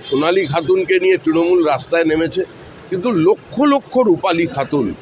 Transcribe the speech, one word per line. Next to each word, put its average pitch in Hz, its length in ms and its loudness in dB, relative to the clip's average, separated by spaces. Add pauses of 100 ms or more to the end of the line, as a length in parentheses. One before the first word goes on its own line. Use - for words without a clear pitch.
সোনালী 165 420 0
খাতুনকে 147 540 0
নিয়ে 185 180 2
তৃণমূল 170 480 2
রাস্তায় 156 380 0
নেমেছে, 160 400 -2 (460)
কিন্তু 190 220 -2
লক্ষ 196 500 0
লক্ষ 277 360 0
রূপালী 175 500 2
খাতুন 139 540 -4